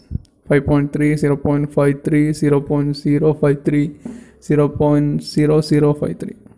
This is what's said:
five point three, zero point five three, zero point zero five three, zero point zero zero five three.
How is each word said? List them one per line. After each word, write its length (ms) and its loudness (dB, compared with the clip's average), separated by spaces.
five 200 2
point 260 0
three, 160 0
zero 140 0
point 200 0
five 200 2
three, 200 2
zero 180 2
point 240 -2
zero 260 2
five 180 2
three, 180 0
zero 180 2
point 300 2
zero 240 2
zero 180 4
five 200 -6
three. 160 -10